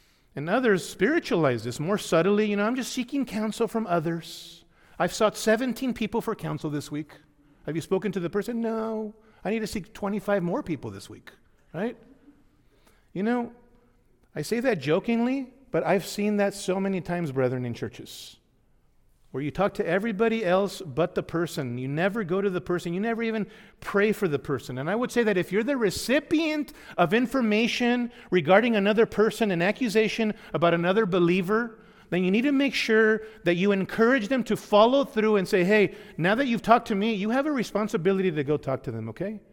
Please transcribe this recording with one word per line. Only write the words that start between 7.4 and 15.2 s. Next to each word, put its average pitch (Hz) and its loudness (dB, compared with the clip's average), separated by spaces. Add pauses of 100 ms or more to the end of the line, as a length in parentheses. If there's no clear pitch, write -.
"Have 151 -6
you 165 -4
spoken 190 -2
to 185 -4
the 170 -4
person?" 233 -4
"No. 220 -4 (300)
I 190 -2
need 226 -2
to 214 -4
seek - -8
twenty-five 202 -2
more 180 -2
people 123 -8
this 98 -16
week," - -20 (420)
right? 208 -6 (1120)
You 175 -6
know, 240 -2 (840)
I 147 -6
say 214 -2
that 226 0
jokingly, 233 0 (180)